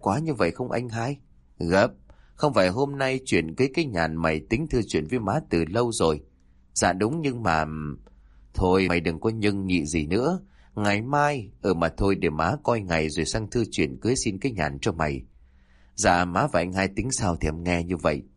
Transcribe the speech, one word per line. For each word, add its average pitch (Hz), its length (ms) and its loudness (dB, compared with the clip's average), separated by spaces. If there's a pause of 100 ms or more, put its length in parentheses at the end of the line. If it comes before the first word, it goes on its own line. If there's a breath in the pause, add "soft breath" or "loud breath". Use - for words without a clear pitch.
quá 104 180 0
như 156 160 -2
vậy 87 160 2
không 127 200 -6
anh 120 180 -4
Hai?" 117 300 -4 (400)
"Gấp? 90 300 4 (460 soft breath)
Không 143 200 0
phải 95 140 6
hôm 139 300 -2
nay 131 260 0
chuyện 82 300 0
cưới 131 200 2
cái 170 100 0
Nhàn 82 320 -2
mày 80 240 0
tính 143 280 -2
thư 127 180 0
chuyện 78 240 -2
với 127 80 0
má 104 220 -2 (100)
từ 82 140 2
lâu 113 280 0
rồi." 80 300 0 (520)
"Dạ 95 180 4
đúng, 110 280 0
nhưng 123 220 -4
mà." 80 220 2 (920 soft breath)
"Thôi 92 340 4
mày 87 120 2
đừng 82 200 -2
có 113 100 0
nhưng 104 360 -2
nhị 87 200 2
gì 78 200 -2
nữa. 131 340 0 (340 soft breath)
Ngày 104 280 0
mai, 143 480 0 (120)
ở 98 120 2
mà 82 140 2
thôi 98 260 2
để 82 160 0
má 80 320 0
coi 120 180 0
ngày 82 300 0
rồi 80 140 -2
sang 107 260 -4
thư 117 200 0
chuyện 69 300 -2
cưới 127 160 0
xin 101 220 -4
cái 135 140 -2
Nhàn 73 260 -4
cho 95 140 -2
mày." 76 300 -2 (720)
"Dạ 90 300 4
má 92 280 0
và 87 80 2
anh 90 120 -2
Hai 95 160 2
tính 113 220 -4
sao 92 260 0
thì 78 120 -2
em 80 140 -4
nghe 85 220 0
như 87 120 -2
vậy." 76 260 0 (140)